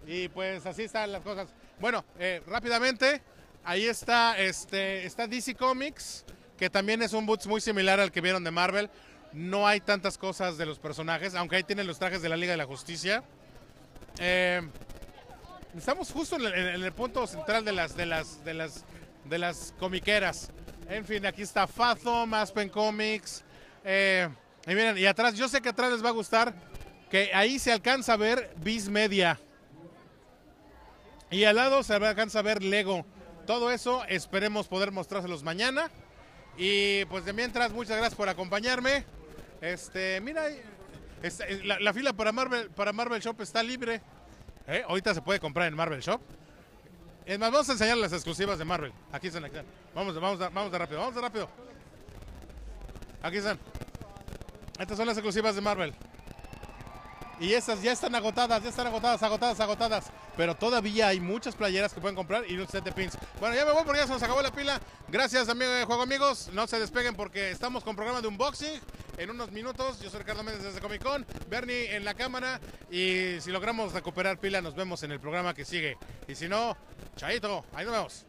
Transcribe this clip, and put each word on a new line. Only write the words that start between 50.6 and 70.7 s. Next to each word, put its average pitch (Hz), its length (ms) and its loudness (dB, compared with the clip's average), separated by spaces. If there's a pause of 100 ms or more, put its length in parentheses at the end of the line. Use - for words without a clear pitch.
de 180 60 -2
rápido, 156 220 -4
vamos 233 160 -2
de 240 60 -4
rápido. 220 280 -4 (1700)
Aquí 170 140 -2
están. 202 200 0 (1200)
Estas 196 160 -6
son 226 120 0
las 220 100 0
exclusivas 214 380 2
de 202 60 -2
Marvel. 190 320 0 (1500)
Y 185 140 2
estas 220 280 2
ya 233 100 2
están 247 240 0
agotadas, 226 480 2
ya 240 60 -6
están 247 180 -2
agotadas, 226 360 2
agotadas, 214 360 2
agotadas. 214 520 0 (260)
Pero 165 180 2
todavía 214 520 4
hay 190 120 4
muchas 208 360 -4
playeras 196 380 2
que - 60 -10
pueden 190 160 -2
comprar 190 340 -2
y 180 80 -2
un 185 100 -4
set 196 160 -4
de 185 80 -4
pins. 185 260 -4 (220)
Bueno, 233 160 0
ya 285 100 6
me 302 60 6
voy 320 120 6
porque 294 160 4
ya 277 80 4
se 262 60 0
nos 240 100 0
acabó 247 180 4
la 262 100 2
pila. 285 280 0 (280)
Gracias, 233 420 2
amigo 247 220 2
de 247 140 2
Juego 240 180 2
Amigos. 269 500 2
No 220 140 2
se 226 120 0
despeguen 233 360 0
porque 196 360 -4
estamos 247 320 -4
con 214 120 -4
programa 240 260 -2
de 226 60 -2
unboxing 269 520 -2 (380)
en 175 120 -6
unos 233 220 -8
minutos. 247 500 -4
Yo 196 80 -12
soy 190 100 -10
Ricardo 208 240 -6
Méndez 214 200 -6
desde 196 160 -8